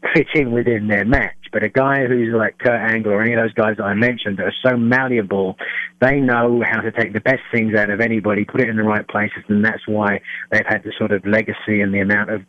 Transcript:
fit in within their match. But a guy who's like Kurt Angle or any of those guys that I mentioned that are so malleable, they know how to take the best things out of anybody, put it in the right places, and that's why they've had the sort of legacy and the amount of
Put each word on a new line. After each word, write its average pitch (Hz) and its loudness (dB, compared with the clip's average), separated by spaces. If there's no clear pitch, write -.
fit 156 2
in 135 0
within 117 0
their 104 0
match. 120 0
But 107 -2
a 131 -2
guy 135 2
who's 120 0
like 110 0
Kurt 113 0
Angle 110 0
or 101 2
any 117 2
of 117 2
those 110 -2
guys 107 0
that 107 -4
I 101 -2
mentioned 110 0
that 92 -2
are 104 -4
so 127 2
malleable, 117 0
they 139 4
know 120 2
how 110 -2
to 110 -4
take 107 -2
the 107 -2
best 131 0
things 110 0
out 104 2
of 104 -2
anybody, 104 0
put - -2
it 127 4
in 113 -4
the 107 0
right 107 0
places, 104 -4
and 104 2
that's 110 -4
why 107 0
they've 107 -2
had 104 -2
the 107 -8
sort 107 -2
of 95 -2
legacy 107 0
and 98 0
the 98 0
amount 104 0
of 104 -4